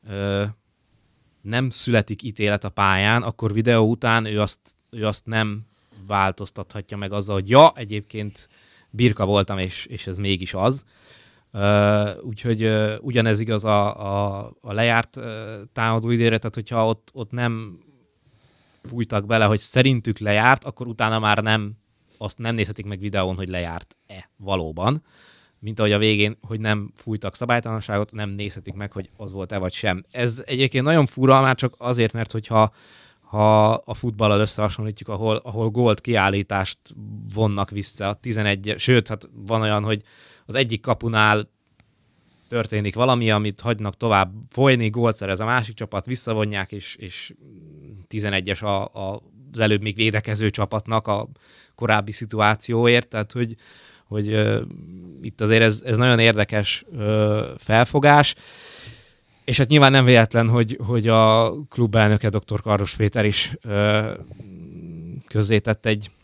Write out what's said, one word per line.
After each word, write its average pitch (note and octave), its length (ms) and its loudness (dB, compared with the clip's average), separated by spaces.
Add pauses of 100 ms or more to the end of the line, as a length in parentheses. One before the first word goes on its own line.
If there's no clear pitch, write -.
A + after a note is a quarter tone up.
ö, G2 360 -2 (1000)
nem B2 260 -2
születik A2+ 540 -2
ítélet G#2 400 -2
a G2+ 60 -8
pályán, G2+ 540 2
akkor A2 300 -6
videó A2+ 360 4
után A2+ 360 0
ő G#2+ 160 -2
azt, G2+ 180 -4 (300)
ő A2 160 -8
azt G#2+ 200 -6
nem A2 400 -4 (420)
változtathatja G2 880 -4
meg G2 140 -8
azzal, G2+ 240 -4
hogy G2 140 -4
ja, D3 260 10
egyébként G#2+ 720 -10 (420)
birka A2+ 360 4
voltam, G2+ 320 2
és, F#2 280 -6
és - 220 -14
ez F#2 100 -10
mégis F#2+ 360 -4
az. A2+ 300 0 (680)
Ö, G#2 600 2 (100)
úgyhogy, A2+ 400 -4
ö, G#2+ 360 0
ugyanez A2+ 420 2
igaz A2 260 -2
a, G#2 340 2
a, G2+ 520 -4 (100)
a G#2 120 -12
lejárt, A#2 440 0
ö, A2 440 -14 (120)
támadó A2+ 360 -2
időre, A#2 280 2
tehát G#2+ 180 -6
hogyha A2+ 320 -2
ott, A2+ 260 -4
ott A#2+ 180 -14
nem A2+ 480 -6 (1040)
fújtak A#2 420 -4
bele, A2+ 200 2
hogy G#2 140 4
szerintük B2+ 600 0
lejárt, G#2+ 440 2
akkor B2+ 240 -12
utána A2 320 -2
már G#2 180 2
nem, A2 360 -2 (440)
azt G#2+ 200 -12
nem A#2 180 -4
nézhetik G#2 300 -4
meg G2+ 140 -10
videón, F#2+ 360 -2
hogy F#2 140 -8
lejárt-e F2+ 880 -10
valóban. F#2+ 680 -4 (600)
Mint G#2+ 160 -8
ahogy G#2+ 120 2
a G2+ 60 2
végén, G#2+ 440 2
hogy G#2+ 180 -10
nem G#2+ 360 -4
fújtak G#2 400 -8
szabálytalanságot, A2 760 -4
nem G#2 180 -8
nézhetik G2 440 -10
meg, G2+ 180 -12
hogy F#2+ 260 -12
az G2+ 140 -14
volt-e F#2+ 260 -8
vagy F#2 160 -4
sem. F#2 380 -4
Ez A#2+ 340 -4
egyébként B2+ 400 0
nagyon D#3 200 4
fura, C3 360 4
már C3 140 2
csak B2+ 220 -4
azért, A#2+ 360 0
mert A2+ 180 -6
hogyha, A2 420 0 (480)
ha G#2+ 520 4
a - 200 -6
futballal G#2+ 460 0
összehasonlítjuk, G#2+ 680 -4
ahol, A2 280 -2
ahol A2+ 340 -4
gólt, A2+ 320 2
kiállítást G2 760 0 (560)
vonnak G2+ 360 0
vissza, G2+ 520 -6
tizenegy, G#2 560 -2
sőt, B2 300 4
hát G#2+ 260 -12
van A2 280 -2
olyan, G#2+ 220 0
hogy G#2+ 200 -2 (420)
az A2 100 -8
egyik A#2 260 0
kapunál G#2+ 680 2 (1000)
történik G#2 480 -4
valami, A#2+ 360 2
amit G#2 300 -2
hagynak A2 360 -4
tovább G2 340 2 (180)
folyni, B2 400 2
gólt A#2 260 0
szerez F#2+ 240 -4
a A2 60 -4
másik A2+ 300 -2
csapat, G2+ 300 -8
visszavonják, G#2+ 680 -4
és, G2+ 240 -14
és - 380 -16 (760)
tizenegyes G2 540 -2
a, G2+ 220 -2
a, G2+ 380 -10 (300)
az A#2 80 -12
előbb G#2+ 220 2
még G#2+ 140 -6
védekező G#2+ 540 0
csapatnak G#2+ 580 -4
a G#2+ 200 -4 (480)
korábbi G#2+ 360 0
szituációért, A2+ 960 0
tehát G#2+ 240 -6
hogy, A#2 240 -6 (580)
hogy, G#2 140 -2
ö, G#2+ 340 2 (600)
itt - 200 -10
azért A2 200 6
ez, A2 240 4
ez A#2 120 0
nagyon B2 220 4
érdekes, G#2+ 640 2 (120)
ö, G#2+ 600 0
felfogás. C#3+ 760 4 (1080)
És B2+ 140 -2
hát C3+ 100 2
nyilván C#3 240 8
nem C3+ 140 6
véletlen, A#2 440 6
hogy, A#2 360 2
hogy A2+ 220 0
a A2 460 6 (160)
klub A2+ 260 0
elnöke, G#2+ 340 4
doktor G2+ 320 -4
Kardos G#2 340 -2
Péter G#2+ 300 0
is, - 360 -2
ö, G#2+ 500 0 (1160)
közzétett G#2+ 580 0
egy G#2 260 -2 (120)